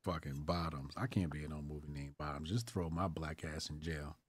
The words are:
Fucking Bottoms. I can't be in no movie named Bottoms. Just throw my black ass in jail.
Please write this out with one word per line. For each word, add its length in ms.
Fucking 400
Bottoms. 540
I 80
can't 260
be 120
in 60
no 120
movie 260
named 300
Bottoms. 320
Just 180
throw 220
my 180
black 340
ass 280
in 100
jail. 360